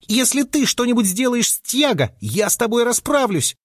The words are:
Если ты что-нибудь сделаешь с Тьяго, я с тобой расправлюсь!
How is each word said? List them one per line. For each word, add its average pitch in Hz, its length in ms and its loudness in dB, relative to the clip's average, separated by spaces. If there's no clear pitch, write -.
Если 254 360 0
ты 277 220 0
что-нибудь 240 400 0
сделаешь 240 460 0
с - 100 -4
Тьяго, 240 580 0
я 175 300 -2
с 180 80 0
тобой 233 260 0
расправлюсь! 240 800 0